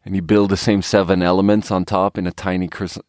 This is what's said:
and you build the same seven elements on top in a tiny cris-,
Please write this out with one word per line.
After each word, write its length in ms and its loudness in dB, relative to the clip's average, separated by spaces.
and 100 -6
you 80 -2
build 280 2
the 60 0
same 240 0
seven 420 2
elements 500 2
on 120 0
top 320 -2
in 100 -4
a 60 -4
tiny 360 -4
cris-, 300 -10